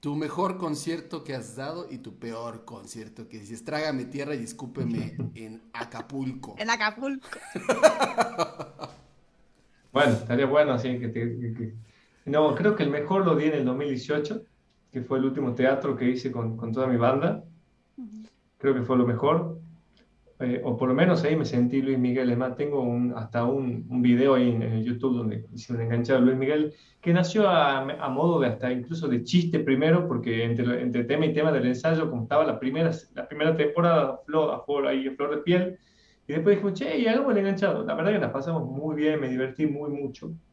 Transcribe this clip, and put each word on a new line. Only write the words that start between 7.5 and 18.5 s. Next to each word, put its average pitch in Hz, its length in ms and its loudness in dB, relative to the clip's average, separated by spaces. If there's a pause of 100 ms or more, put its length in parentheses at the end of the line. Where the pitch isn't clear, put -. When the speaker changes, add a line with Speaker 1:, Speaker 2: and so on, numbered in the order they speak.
Speaker 1:
<laughs> - 1500 0 (880)
Speaker 2:
Bueno, 135 200 4
estaría 120 340 0
bueno, 147 260 4
así 123 260 -2
que 120 100 -6
te, 117 300 -4
que, 117 160 -6
que, 110 200 -8 (520)
no, 151 300 4
creo 202 180 4
que - 80 -2
el 139 80 2
mejor 185 340 0
lo 165 120 4
di 147 80 0
en 156 100 4
el 135 100 0
dos 127 120 0
mil 143 120 -4
dieciocho. 147 540 -4 (520)
Que 123 80 -4
fue 135 160 -2
el 127 60 2
último 131 320 -2
teatro 127 400 2
que 123 120 2
hice 127 220 0
con, 113 260 -4
con 113 160 -6
toda 131 140 0
mi 127 100 2
banda. 139 460 2 (560)
Speaker 3:
Ujú. 220 300 -16 (300)